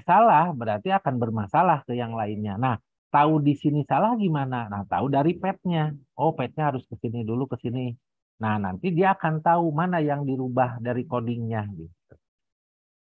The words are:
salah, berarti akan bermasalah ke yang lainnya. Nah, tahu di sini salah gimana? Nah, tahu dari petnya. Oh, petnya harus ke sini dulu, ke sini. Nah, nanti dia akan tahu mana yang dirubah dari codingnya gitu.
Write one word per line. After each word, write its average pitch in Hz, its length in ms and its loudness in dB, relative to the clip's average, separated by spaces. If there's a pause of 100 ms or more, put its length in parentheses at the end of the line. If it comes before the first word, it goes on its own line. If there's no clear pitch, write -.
salah, 180 480 6
berarti 117 400 -2
akan 160 240 0
bermasalah 120 680 2
ke 120 140 -6
yang 117 180 -4
lainnya. 107 400 -4
Nah, 120 200 0 (360)
tahu 151 320 4
di 143 160 2
sini 147 240 0
salah 190 320 2
gimana? 135 560 -2
Nah, 101 160 -6
tahu 117 240 -2
dari 139 240 2
petnya. 175 560 -2 (240)
Oh, 156 160 0
petnya 147 400 -2
harus 127 160 -8
ke 117 80 -12
sini 117 320 -6
dulu, 120 220 -2
ke - 100 -8
sini. 123 320 -6 (480)
Nah, 110 220 0
nanti 98 320 -4
dia 190 240 2
akan 160 240 -2
tahu 170 320 2
mana 175 260 0
yang 143 240 0
dirubah 127 560 0
dari 120 300 -4
codingnya 117 560 -4 (100)
gitu. 82 400 -18 (880)